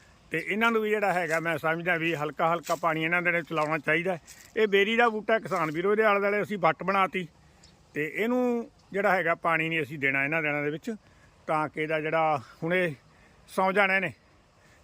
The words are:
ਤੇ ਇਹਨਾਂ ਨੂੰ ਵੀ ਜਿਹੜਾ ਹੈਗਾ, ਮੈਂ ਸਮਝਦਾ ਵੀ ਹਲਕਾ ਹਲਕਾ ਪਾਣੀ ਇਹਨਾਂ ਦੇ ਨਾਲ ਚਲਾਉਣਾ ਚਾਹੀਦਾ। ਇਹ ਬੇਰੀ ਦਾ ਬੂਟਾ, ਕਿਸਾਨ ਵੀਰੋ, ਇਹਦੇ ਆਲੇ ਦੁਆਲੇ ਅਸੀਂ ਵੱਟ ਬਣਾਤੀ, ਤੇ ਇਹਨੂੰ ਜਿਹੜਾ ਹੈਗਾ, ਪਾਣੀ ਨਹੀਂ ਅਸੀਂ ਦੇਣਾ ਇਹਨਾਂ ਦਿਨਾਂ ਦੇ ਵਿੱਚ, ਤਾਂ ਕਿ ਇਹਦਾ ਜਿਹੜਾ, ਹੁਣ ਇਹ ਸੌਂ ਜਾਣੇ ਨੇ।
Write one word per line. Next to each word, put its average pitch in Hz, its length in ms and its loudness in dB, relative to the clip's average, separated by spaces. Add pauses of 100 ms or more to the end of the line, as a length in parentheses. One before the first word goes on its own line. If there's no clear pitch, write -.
(300)
ਤੇ 165 180 -4
ਇਹਨਾਂ 220 220 2
ਨੂੰ 220 120 0
ਵੀ 208 80 -2
ਜਿਹੜਾ 202 220 2
ਹੈਗਾ, 165 280 0
ਮੈਂ 160 180 -2
ਸਮਝਦਾ 170 380 0
ਵੀ 165 180 -2
ਹਲਕਾ 151 400 0
ਹਲਕਾ 170 200 -4
ਪਾਣੀ 160 300 -2
ਇਹਨਾਂ 175 180 0
ਦੇ 175 80 2
ਨਾਲ 170 120 0
ਚਲਾਉਣਾ 156 360 -2
ਚਾਹੀਦਾ। 165 400 -2 (380)
ਇਹ 220 100 4
ਬੇਰੀ 202 300 2
ਦਾ 240 120 4
ਬੂਟਾ, 214 300 0
ਕਿਸਾਨ 160 320 -2
ਵੀਰੋ, 175 220 -2
ਇਹਦੇ 214 100 2
ਆਲੇ 202 180 4
ਦੁਆਲੇ 202 220 0
ਅਸੀਂ 185 160 -6
ਵੱਟ 160 240 0
ਬਣਾਤੀ, 185 460 0 (680)
ਤੇ 151 200 -4
ਇਹਨੂੰ 240 560 0 (220)
ਜਿਹੜਾ 190 240 2
ਹੈਗਾ, 165 180 0
ਪਾਣੀ 160 340 0
ਨਹੀਂ 160 140 0
ਅਸੀਂ 143 160 -8
ਦੇਣਾ 135 260 0
ਇਹਨਾਂ 156 180 -2
ਦਿਨਾਂ 147 200 -2
ਦੇ 147 80 -2
ਵਿੱਚ, 190 240 -8 (520)
ਤਾਂ 156 220 0
ਕਿ 156 140 -6
ਇਹਦਾ 156 180 -2
ਜਿਹੜਾ, 156 420 0 (200)
ਹੁਣ 165 120 0
ਇਹ 180 200 0 (540)
ਸੌਂ 190 240 0
ਜਾਣੇ 190 280 4
ਨੇ। 160 120 -2 (720)